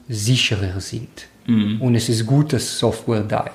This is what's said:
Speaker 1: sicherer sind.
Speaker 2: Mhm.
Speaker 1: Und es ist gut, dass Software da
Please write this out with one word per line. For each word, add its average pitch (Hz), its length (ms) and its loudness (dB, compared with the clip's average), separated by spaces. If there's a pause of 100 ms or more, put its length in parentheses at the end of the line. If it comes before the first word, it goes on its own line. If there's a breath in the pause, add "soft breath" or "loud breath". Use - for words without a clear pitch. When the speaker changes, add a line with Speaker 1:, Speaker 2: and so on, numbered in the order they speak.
Speaker 1:
sicherer 104 720 0
sind. - 460 -12 (200)
Speaker 2:
Mhm. 110 340 2
Speaker 1:
Und 120 140 4
es 117 140 0
ist 113 180 0
gut, 147 240 4
dass - 260 -2
Software 110 440 0
da 107 340 -2